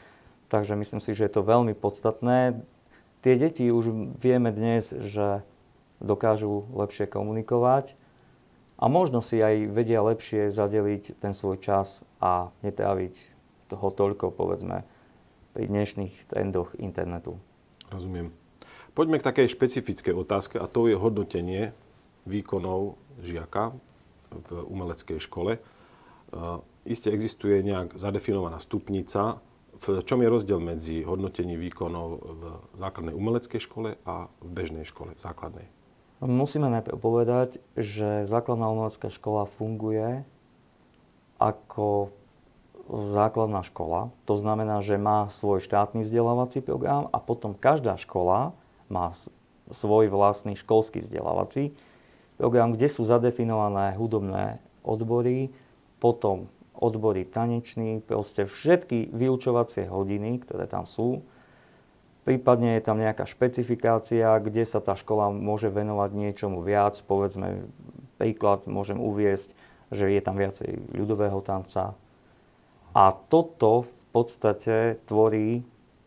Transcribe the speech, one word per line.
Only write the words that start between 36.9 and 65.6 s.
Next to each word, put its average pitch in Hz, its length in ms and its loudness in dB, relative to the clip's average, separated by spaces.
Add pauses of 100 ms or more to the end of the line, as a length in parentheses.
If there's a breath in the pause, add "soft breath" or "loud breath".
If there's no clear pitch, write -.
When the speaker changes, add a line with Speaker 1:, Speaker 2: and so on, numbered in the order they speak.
Speaker 1:
povedať, 120 640 2 (160)
že 104 480 -2
základná 117 400 0
umelecká 110 400 -4
škola 107 400 -4
funguje 110 800 -4 (1120)
ako 104 720 0 (800)
základná 104 720 0
škola. 87 480 -6 (160)
To 104 80 2
znamená, 107 480 0
že 101 160 0
má 104 320 2
svoj 101 320 0
štátny 104 400 0
vzdelávací 120 560 0
program 143 560 -2
a - 80 -2
potom 110 320 -4
každá 131 400 2
škola 95 560 0 (400 soft breath)
má 87 240 -2
s-, - 160 -18 (400)
svoj 107 400 4
vlastný 101 480 2
školský 110 480 2
vzdelávací 95 640 -2 (640 soft breath)
program, 117 400 4
kde 139 160 2
sú 113 160 -2
zadefinované 110 880 2
hudobné 104 640 -2 (240)
odbory, 120 720 0 (480 loud breath)
potom 101 480 2 (240)
odbory 110 480 0
taneční, 113 800 -4
proste 104 400 -2
všetky 139 720 0
vyučovacie 120 720 0
hodiny, 101 560 -2
ktoré 90 240 -8
tam 90 160 -6
sú. 127 400 -4 (1000 soft breath)
Prípadne 120 540 4
je 110 80 -2
tam 110 160 2
nejaká 107 260 -2
špecifikácia, 117 1120 2
kde 110 240 0
sa 110 160 -2
tá 101 140 0
škola 104 400 0
môže 104 340 0